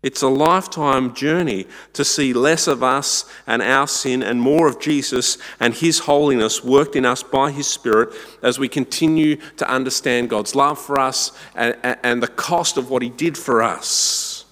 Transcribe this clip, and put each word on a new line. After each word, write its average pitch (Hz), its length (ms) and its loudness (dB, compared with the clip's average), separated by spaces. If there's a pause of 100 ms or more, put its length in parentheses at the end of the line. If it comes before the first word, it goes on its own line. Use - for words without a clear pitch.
It's - 180 -4
a 139 60 2
lifetime 139 880 2
journey 143 500 -2 (280)
to 143 120 -2
see 135 260 0
less 143 360 2
of 127 160 0
us 131 420 0 (220)
and 113 160 0
our 135 240 4
sin 131 340 -2
and 120 180 -2
more 147 280 4
of 127 120 0
Jesus 135 600 -2 (200)
and 117 140 2
his 160 240 0
holiness 143 680 2
worked 139 320 4
in 131 120 2
us 123 160 -2
by 139 260 0
his 143 160 -6
Spirit - 480 0 (300)
as 123 160 0
we 131 100 -2
continue 156 680 0 (200)
to - 100 -4
understand 127 600 -2
God's 104 240 -4
love 143 260 0
for 143 200 -2
us 131 320 -2 (240)
and, 117 260 0
and, 123 220 -2
and 120 180 0
the 120 60 -2
cost - 500 -2
of 127 140 -4
what 127 100 0
he 120 80 -6
did 151 260 -4
for 117 280 2
us. - 880 -4